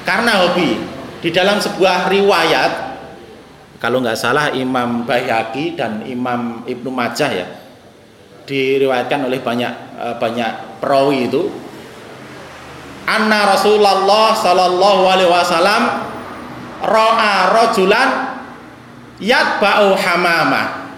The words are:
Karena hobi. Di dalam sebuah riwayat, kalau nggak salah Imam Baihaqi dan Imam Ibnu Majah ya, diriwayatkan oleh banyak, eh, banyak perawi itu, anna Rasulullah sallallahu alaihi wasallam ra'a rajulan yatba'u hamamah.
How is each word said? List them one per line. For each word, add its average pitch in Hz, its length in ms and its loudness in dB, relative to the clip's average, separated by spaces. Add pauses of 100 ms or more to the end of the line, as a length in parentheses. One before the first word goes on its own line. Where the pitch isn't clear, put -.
Karena 202 400 2
hobi. 175 320 0 (420)
Di 165 140 -4
dalam 190 260 2
sebuah 185 540 0
riwayat, 165 600 2 (1080)
kalau 123 240 0
nggak 113 100 0
salah 139 380 0
Imam 123 560 -2
Baihaqi 127 680 -2
dan 110 300 -6
Imam 120 640 -6
Ibnu 127 240 -8
Majah 127 400 -2
ya, 90 160 -6 (960)
diriwayatkan 135 840 0
oleh 127 140 -4
banyak, 120 320 -4 (240)
eh, 117 240 -8
banyak 117 580 -4
perawi 139 480 2
itu, - 240 0 (1600)
anna 208 480 2
Rasulullah 208 800 4
sallallahu 185 720 4
alaihi 185 240 4
wasallam 180 500 2 (1000)
ra'a 220 500 4 (300)
rajulan 220 440 4 (1080)
yatba'u 208 800 2
hamamah. 165 880 0 (120)